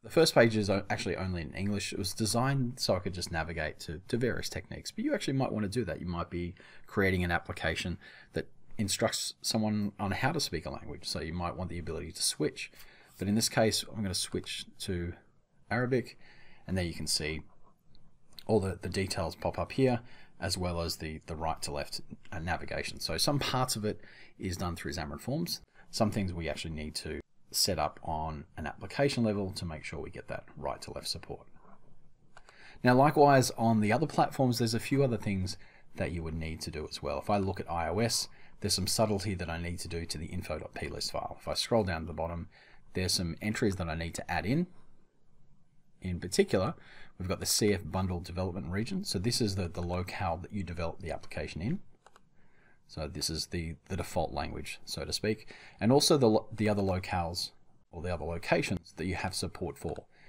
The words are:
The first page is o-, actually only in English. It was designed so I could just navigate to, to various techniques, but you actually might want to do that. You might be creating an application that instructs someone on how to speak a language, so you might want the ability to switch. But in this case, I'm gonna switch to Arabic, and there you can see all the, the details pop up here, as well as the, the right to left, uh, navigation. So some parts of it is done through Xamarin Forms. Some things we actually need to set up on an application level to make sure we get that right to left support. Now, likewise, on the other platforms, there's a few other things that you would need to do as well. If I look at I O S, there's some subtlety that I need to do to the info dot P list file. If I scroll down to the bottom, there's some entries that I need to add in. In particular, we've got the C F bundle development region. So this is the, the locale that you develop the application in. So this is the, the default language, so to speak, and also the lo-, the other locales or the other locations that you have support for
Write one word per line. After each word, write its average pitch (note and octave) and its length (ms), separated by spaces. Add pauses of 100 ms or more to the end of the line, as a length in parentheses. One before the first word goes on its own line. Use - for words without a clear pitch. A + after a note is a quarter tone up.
The G#2+ 60
first D#3+ 260
page A#2 220
is G2+ 120
o-, G2 200
actually - 260
only F2+ 280
in - 100
English. G2+ 400
It - 60
was F#2+ 140
designed B2 640
so - 160
I F#2 60
could F#2 140
just F2+ 180
navigate E2 500
to, D#2+ 280
to B2 80
various A2+ 320
techniques, - 420
but A3+ 140
you D4+ 80
actually - 220
might C3 180
want G#2+ 100
to G2 60
do A2 160
that. D#2 160
You E2 60
might E2+ 220
be F2 260 (320)
creating F#2+ 360
an E2+ 80
application E2+ 680 (360)
that - 160 (280)
instructs - 640
someone G#2 560
on G2 140
how C3+ 220
to D#3 80
speak - 240
a - 40
language, - 360
so - 160
you D#2+ 120
might F2 220
want F2 140
the E2+ 100
ability D#2+ 320
to - 100
switch. - 480 (480)
But F#2+ 120
in G#2 60
this A2 120
case, A2 400
I'm - 140
gonna F#2+ 120
switch - 520 (140)
to F2 340 (580)
Arabic, B2 460 (500)
and F#2 100
there F2+ 60
you E2 100
can D#2 140
see D#2 360 (1000)
all A2 140
the, F#2+ 220
the F#2+ 80
details F2 460
pop - 220
up F2+ 160
here, B2+ 280 (380)
as F2+ 180
well F2 240
as E2+ 160
the, D#2 300
the E2+ 80
right E2 260
to D2+ 100
left, - 300 (300)
uh, F2+ 80
navigation. D#2+ 600
So D#2+ 180
some D3 220
parts B2+ 380
of G#2+ 80
it G2+ 160 (360)
is F2+ 200
done F2 180
through - 160
Xamarin D2+ 300
Forms. D#3+ 400 (300)
Some G#2 200
things F#2+ 220
we E2 160
actually D#2+ 240
need D2+ 220
to D2+ 260 (300)
set - 260
up D2+ 240
on D#2 440 (120)
an D#2 80
application B2 580
level G2+ 280
to - 120
make D#2 200
sure - 160
we D2 100
get - 180
that - 160 (140)
right C#2 240
to - 100
left - 160
support. - 380 (1400)
Now, B2 120
likewise, C#3 560
on A2+ 280
the G#2 140
other D3 140
platforms, C3+ 500
there's A2+ 160
a A#2 60
few C#3 240
other A#2+ 140
things G2 380 (400)
that E2 160
you E2+ 120
would D#2+ 100
need D#2+ 280
to E2+ 100
do D2+ 180
as - 140
well. C#2 160
If - 100
I G#2 80
look F#2+ 220
at - 100
I E2 180
O F2 120
S, - 280 (320)
there's G2 140
some F2+ 140
subtlety G2 480
that F2 140
I E2 120
need E2+ 180
to - 80
do E2+ 180
to - 120
the D#2+ 80
info F2 320
dot - 160
P - 140
list D2 240
file. - 280
If - 80
I - 60
scroll A2+ 300
down E2+ 180
to E2 60
the E2 60
bottom, E2 340 (480)
there's F#2 180
some E2+ 280
entries G#2+ 340
that E2+ 120
I D#2 80
need E2 200
to - 160
add F3 140
in. D3+ 220 (1300)
In F2+ 180
particular, F#2 540 (460)
we've F#2 100
got F#2+ 100
the G2+ 60
C G#2 260
F F#2+ 140
bundle F2+ 340
development F2 520
region. B2 320
So - 160
this A#2 220
is G2+ 140
the, F#2 120
the E2+ 140
locale F2 560
that D#2+ 140
you G2+ 120
develop E2+ 380
the D#2+ 100
application D2+ 500
in. D3 180 (1080)
So D#2 220
this - 220
is D#2+ 180
the, E2 280 (120)
the F#2+ 80
default - 380
language, D2+ 520
so - 200
to F2 80
speak, - 340 (320)
and G#2+ 120
also D3 260
the B2 100
lo-, G#2+ 240
the G#2 180
other G2+ 140
locales F#2 680 (400)
or E2 100
the F2+ 120
other D2+ 120
locations E2+ 720
that D#2+ 80
you F2+ 100
have F#2+ 180
support - 440
for - 280 (240)